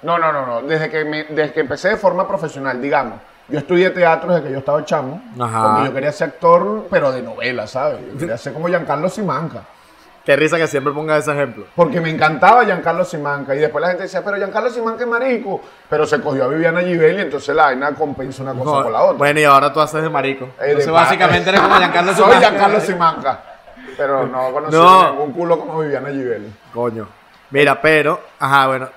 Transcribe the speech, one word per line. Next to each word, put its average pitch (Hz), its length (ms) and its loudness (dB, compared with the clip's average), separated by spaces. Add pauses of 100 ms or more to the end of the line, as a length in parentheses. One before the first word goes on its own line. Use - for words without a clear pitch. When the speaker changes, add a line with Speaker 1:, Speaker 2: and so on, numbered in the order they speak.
Speaker 1:
No, 170 160 0
no, 160 140 0
no, 139 140 -4
no. 120 160 -4
Desde 156 280 -2
que 156 140 -4
me, 151 200 -6
desde 151 280 -2
que 156 80 -2
empecé 147 300 -2
de 220 60 0
forma 180 300 0
profesional, 139 560 -6
digamos. 139 380 -2 (280)
Yo 143 100 -4
estudié 180 320 2
teatro 170 420 2
desde 156 140 0
que 131 60 -6
yo 135 80 -6
estaba 147 240 -2
chamo. 147 360 -4 (180)
Speaker 2:
Ajá. 113 360 0
Speaker 1:
Porque 113 140 2
yo 123 60 -6
quería 139 180 -2
ser 156 160 -4
actor, 175 600 2
pero 156 220 0
de 127 100 -4
novela, 117 460 -6
¿sabes? 131 320 -4 (140)
Yo - 60 -14
quería 120 200 -6
ser 139 140 -10
como 160 160 -6
Giancarlo 156 400 -2
Simanca. 165 540 -6 (640)
Speaker 2:
Qué 143 120 2
risa 151 220 2
que 160 80 0
siempre 143 260 -2
ponga 151 240 -2
ese 151 160 -2
ejemplo. 127 320 -4 (100)
Speaker 1:
Porque 170 260 2
me 165 100 -4
encantaba 160 540 4
Giancarlo 175 400 0
Simanca. 143 500 -4
Y 139 40 -2
después 147 220 0
la 170 80 0
gente 180 140 -4
decía, 180 200 -6
"Pero 202 140 -4
Giancarlo 208 340 -2
Simanca 226 320 -6
es 247 60 -4
marico". 233 520 -2 (280)
Pero 151 180 0
se 147 140 0
cogió 135 240 -2
a 127 40 -2
Viviana 165 340 0
Givelli, 180 400 2
entonces 143 340 -4
la 156 80 4
vaina 139 300 0
compensa 135 480 -6
una 135 100 -8
cosa 127 120 -6
Speaker 2:
No, 143 200 0
Speaker 1:
con 113 80 -4
la 117 100 2
otra. 175 140 4
Speaker 2:
bueno, 147 240 2
y 151 40 4
ahora 143 280 6
tú 156 80 0
haces 151 220 0
de 160 80 -2
marico. 135 340 -4
Speaker 1:
Eh, 131 200 -12
de - 40 0
Speaker 2:
Entonces, 147 240 2
Speaker 1:
pa- 165 80 6
Speaker 2:
básicamente, 175 480 2
eres 190 140 4
como 190 140 4
Giancarlo 175 360 2
Speaker 1:
<laughs> - 20 0
Soy 214 100 4
Speaker 2:
Simanca. 214 140 8 (100)
Speaker 1:
Giancarlo 202 320 2
Simanca. 170 600 -2 (560)
Pero 135 300 -2
no 127 260 -4
conocí 151 240 -2
Speaker 2:
No. 175 340 8
Speaker 1:
ningún 139 220 -4
culo 170 260 -2
como 156 220 -8
Viviana 139 300 -4
Givelli. 113 420 -6 (200)
Speaker 2:
Coño. 113 360 -6 (420)
Mira, 139 300 2
pero, 156 400 2 (180)
ajá, 135 300 4
bueno. 131 280 -4